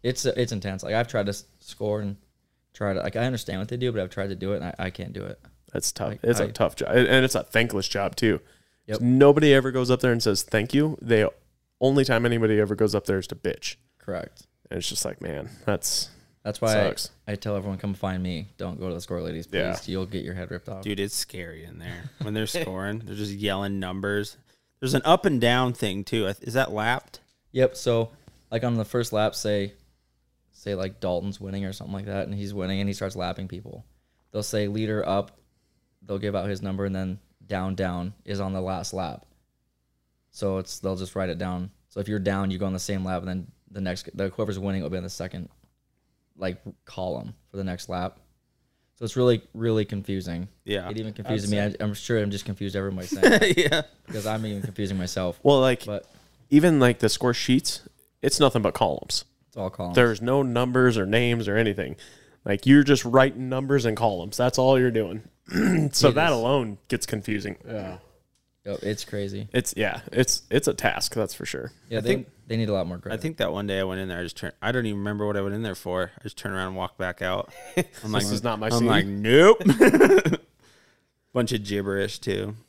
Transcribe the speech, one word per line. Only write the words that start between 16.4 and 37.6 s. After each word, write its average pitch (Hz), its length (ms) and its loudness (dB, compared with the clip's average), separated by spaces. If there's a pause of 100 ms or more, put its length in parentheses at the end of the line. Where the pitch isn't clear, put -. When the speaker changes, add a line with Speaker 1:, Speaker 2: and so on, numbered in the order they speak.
Speaker 1:
That's 104 160 -6
why 110 140 2
Speaker 2:
sucks. - 360 0 (160)
Speaker 1:
I, 107 60 -8
I 104 40 -4
tell 104 200 -6
everyone, 98 220 -4
"Come 101 160 -4
find 92 280 -4
me. 92 360 -6
Don't 90 200 -10
go 92 120 -8
to 87 40 -6
the 82 60 -8
score 87 220 -8
ladies, 82 260 -8
please. - 120 -14
Speaker 2:
Yeah. - 260 -2
Speaker 1:
You'll 92 200 -4
get 92 200 -8
your 90 80 -10
head 90 180 -10
ripped 90 160 -12
off." 95 160 -12
Speaker 3:
Dude, 101 160 -4
it's 101 160 -4
scary 82 480 -10
in 82 160 -18
there. 87 300 -12 (120)
When 104 120 -6
they're 110 140 0
Speaker 1:
<laughs> 170 140 -4
Speaker 3:
scoring, 98 440 -6
they're 95 100 -12
just 104 160 -6
yelling 101 480 -2
numbers. 98 560 -4 (460)
There's 131 140 -2
an 135 100 2
up 170 200 6
and 147 140 2
down 123 320 2
thing, 101 320 -4
too. 110 240 -2 (140)
Is 113 140 -8
that 127 180 0
lapped? 113 480 -4 (320)
Speaker 1:
Yep. 127 240 2
So, 117 320 0 (420)
like, 117 140 -2
on 120 100 0
the 113 80 0
first 117 300 -2
lap, 107 200 2
say, 101 420 -2 (760)
say, - 240 -8
like, 95 240 -6
Dalton's 92 400 -4
winning 98 240 -8
or 95 80 -6
something - 220 -12
like 98 140 -8
that, 98 200 -4
and 104 80 -8
he's 101 180 -8
winning, 95 280 -4
and 101 80 -2
he 98 40 -4
starts 98 220 -6
lapping 90 320 -6
people. 95 380 -14 (480)
They'll 107 100 -4
say, 104 240 -2
"Leader 107 400 -2
up." 98 240 0 (760)
They'll 101 140 -6
give 104 160 -4
out 95 140 -2
his 95 120 -6
number, 98 220 -4
and 98 100 -2
then 95 260 -6 (280)
"Down, 95 280 -4